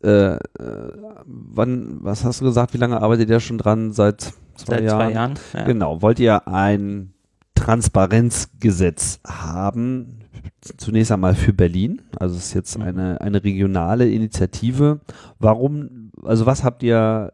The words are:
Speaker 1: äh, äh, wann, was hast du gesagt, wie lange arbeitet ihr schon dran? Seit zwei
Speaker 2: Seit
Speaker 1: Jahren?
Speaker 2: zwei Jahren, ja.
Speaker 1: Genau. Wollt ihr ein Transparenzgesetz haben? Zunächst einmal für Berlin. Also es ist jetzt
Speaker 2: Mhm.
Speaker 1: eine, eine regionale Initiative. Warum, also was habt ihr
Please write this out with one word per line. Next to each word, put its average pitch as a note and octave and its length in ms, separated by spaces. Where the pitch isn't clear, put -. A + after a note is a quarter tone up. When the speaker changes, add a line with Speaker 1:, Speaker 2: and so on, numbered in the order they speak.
Speaker 1:
äh, G2+ 300
äh, - 40
wann, A#2+ 760
was G2+ 240
hast A#2+ 160
du C3+ 40
gesagt, A#2+ 300
wie B2 40
lange A#2+ 220
arbeitet A2 300
ihr A2+ 100
schon A#2 180
dran? A2 340
Seit G#2 300
zwei - 220
Speaker 2:
Seit A2 80
Speaker 1:
Jahren? A2 240
Speaker 2:
zwei A2 40
Jahren, A#2+ 220
ja. - 100
Speaker 1:
Genau. E2+ 380
Wollt A2+ 180
ihr A2 260
ein G2+ 680
Transparenzgesetz G#2+ 1700
haben? A#2 960
Zunächst A2 340
einmal F#2+ 240
für - 180
Berlin. F#2+ 500
Also F2+ 200
es F2+ 100
ist - 80
jetzt - 240
Speaker 2:
Mhm. G#2+ 60
Speaker 1:
eine, F#2 360
eine G2+ 220
regionale G2 640
Initiative. A#2+ 920
Warum, B2 720
also A2+ 240
was B2+ 160
habt B2 220
ihr A2 500